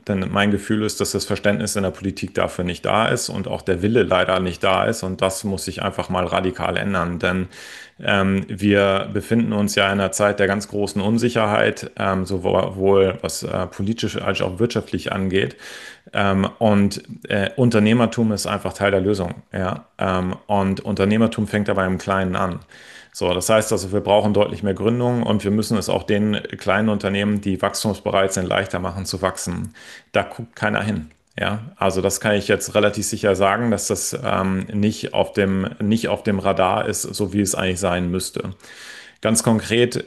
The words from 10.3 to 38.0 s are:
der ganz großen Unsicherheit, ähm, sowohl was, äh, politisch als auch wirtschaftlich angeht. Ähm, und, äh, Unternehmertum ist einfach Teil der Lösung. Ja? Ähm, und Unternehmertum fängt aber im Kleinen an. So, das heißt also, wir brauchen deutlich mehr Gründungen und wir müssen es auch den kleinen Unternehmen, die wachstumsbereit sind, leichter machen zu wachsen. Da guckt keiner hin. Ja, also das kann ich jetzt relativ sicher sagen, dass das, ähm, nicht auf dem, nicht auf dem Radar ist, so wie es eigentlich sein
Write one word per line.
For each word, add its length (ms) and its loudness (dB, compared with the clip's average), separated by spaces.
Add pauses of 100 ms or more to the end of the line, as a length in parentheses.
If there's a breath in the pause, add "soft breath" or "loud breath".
der 80 4
ganz 200 -2
großen 340 -4
Unsicherheit, 960 0
ähm, 280 0
sowohl 960 2
was, 220 -6
äh, 240 -4
politisch 540 -4
als 200 -2
auch 180 -2
wirtschaftlich 540 -2
angeht. 420 0 (560 loud breath)
Ähm, 380 2 (100)
und, 420 4 (280)
äh, 260 0
Unternehmertum 800 4
ist 120 -4
einfach 280 -4
Teil 180 0
der 100 4
Lösung. 340 0 (180)
Ja? 320 -4 (120)
Ähm, 380 0 (120)
und 340 2
Unternehmertum 680 2
fängt 220 0
aber 160 2
im 120 0
Kleinen 380 0
an. 240 -2 (540 loud breath)
So, 200 0
das 160 -2
heißt 240 4
also, 180 -2
wir 80 2
brauchen 340 4
deutlich 300 0
mehr 100 2
Gründungen 500 0
und 200 0
wir 80 0
müssen 260 0
es 120 -2
auch 140 0
den 380 0 (160)
kleinen 300 2
Unternehmen, 540 0
die 200 -2
wachstumsbereit 680 0
sind, 160 -2
leichter 320 -2
machen 260 -6
zu 160 -6
wachsen. 540 -4 (380 loud breath)
Da 100 2
guckt 320 -14
keiner 260 0
hin. 300 -4 (280)
Ja, 380 -4
also 240 0
das 180 0
kann 160 2
ich 120 -2
jetzt 280 0
relativ 300 2
sicher 300 2
sagen, 360 2
dass 160 -2
das, 360 -4
ähm, 500 0
nicht 400 -2
auf 200 0
dem, 360 0 (120)
nicht 260 0
auf 160 -2
dem 160 0
Radar 480 2
ist, 140 -4
so 320 -4
wie 80 2
es 140 0
eigentlich 240 -2
sein 320 0